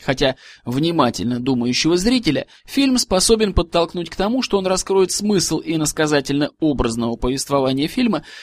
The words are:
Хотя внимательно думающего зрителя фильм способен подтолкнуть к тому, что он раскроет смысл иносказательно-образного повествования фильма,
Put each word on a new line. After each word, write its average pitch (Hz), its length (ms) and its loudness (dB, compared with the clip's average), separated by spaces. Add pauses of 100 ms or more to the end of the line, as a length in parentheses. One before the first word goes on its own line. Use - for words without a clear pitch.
Хотя 131 320 0 (300)
внимательно 123 760 0
думающего 123 580 0
зрителя 185 520 0 (180)
фильм 269 320 0
способен 214 560 2
подтолкнуть 170 560 -2
к - 60 -16
тому, 226 260 0
что - 160 0
он 185 80 -4
раскроет 185 460 0
смысл 190 520 0
иносказательно-образного 143 1500 0
повествования 135 720 -2
фильма, 214 380 0 (180)